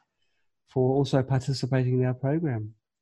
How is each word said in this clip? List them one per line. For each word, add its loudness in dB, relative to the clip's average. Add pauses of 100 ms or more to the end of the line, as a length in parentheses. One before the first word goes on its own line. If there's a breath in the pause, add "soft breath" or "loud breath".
(680)
for 2
also 2
participating 0
in 2
our 0
program. -4 (280)